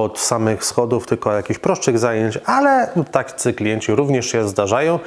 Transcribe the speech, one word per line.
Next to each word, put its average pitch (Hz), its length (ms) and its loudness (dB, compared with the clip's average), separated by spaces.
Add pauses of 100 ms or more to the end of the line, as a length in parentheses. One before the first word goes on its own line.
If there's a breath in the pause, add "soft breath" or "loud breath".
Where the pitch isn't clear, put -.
od 104 160 -4
samych 110 460 0
schodów, 120 420 0
tylko 110 260 0
jakichś - 260 -2
prostszych 131 400 0
zajęć, 110 460 0
ale 262 440 2 (220)
tacy - 420 -2
klienci 110 420 0
również 139 300 2
się 113 220 0
zdarzają 117 600 0